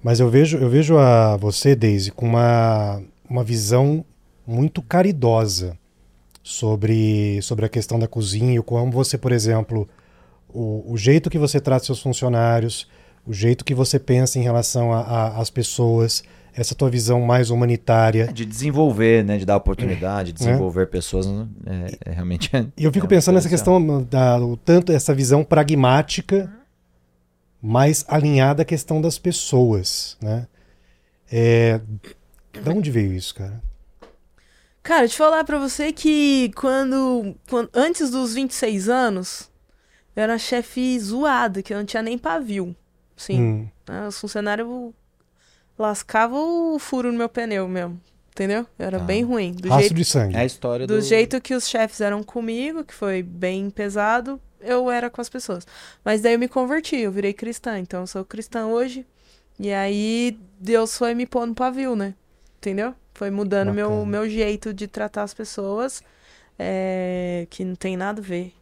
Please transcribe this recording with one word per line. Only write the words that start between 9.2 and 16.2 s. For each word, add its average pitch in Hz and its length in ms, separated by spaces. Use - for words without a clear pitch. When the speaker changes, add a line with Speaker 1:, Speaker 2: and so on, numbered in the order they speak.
Speaker 1:
exemplo, 110 560
o, 110 440
o 117 40
jeito 135 340
que 170 80
você 147 200
trata 131 280
seus 131 160
funcionários, 117 840
o 113 60
jeito 113 320
que 139 100
você 127 240
pensa 127 400
em 127 40
relação 120 500
a, 113 80
a, 113 400
às 113 80
pessoas, 117 720